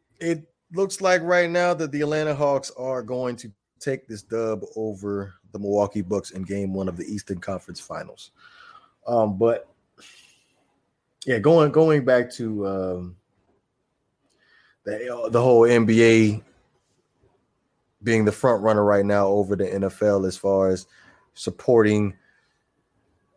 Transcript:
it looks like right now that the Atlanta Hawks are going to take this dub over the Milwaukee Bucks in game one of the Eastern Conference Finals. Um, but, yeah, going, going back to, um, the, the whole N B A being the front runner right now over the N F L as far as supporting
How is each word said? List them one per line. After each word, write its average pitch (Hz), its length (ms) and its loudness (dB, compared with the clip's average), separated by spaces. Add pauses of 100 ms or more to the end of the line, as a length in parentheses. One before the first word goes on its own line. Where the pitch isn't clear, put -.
(200)
it 165 280 -6 (240)
looks 190 300 -6
like 185 220 2
right 175 260 2
now 175 240 0
that 156 180 -6
the 147 100 -4
Atlanta 151 340 -2
Hawks 139 420 -2
are 127 240 -6
going 123 360 -6
to 110 140 -18 (280)
take 135 280 -8
this 107 140 -14
dub 113 400 -4 (140)
over 101 580 -8 (200)
the 104 40 -12
Milwaukee 101 460 0
Bucks 95 280 -6
in 95 120 -10
game 98 280 -6
one 95 160 -4
of 87 100 -8
the 85 80 -12
Eastern 98 340 -10
Conference 90 400 -12
Finals. - 500 -16 (760)
Um, 110 320 0
but, 117 260 0 (1600)
yeah, 123 120 0
going, 151 360 4
going 151 320 4
back 123 300 2
to, 110 300 -6
um, 92 500 -6 (1700)
the, 117 440 -8
the 117 120 0
whole 120 240 6
N 117 200 4
B 113 180 4
A 110 400 4 (1600)
being 110 220 2
the 104 80 2
front 113 320 0
runner 107 220 2
right 101 200 4
now 101 220 2
over 101 300 0
the 92 140 -4
N 98 120 -4
F - 180 -4
L 101 240 2
as 92 120 -6
far 95 320 0
as 92 180 -4 (460)
supporting 107 840 0 (1200)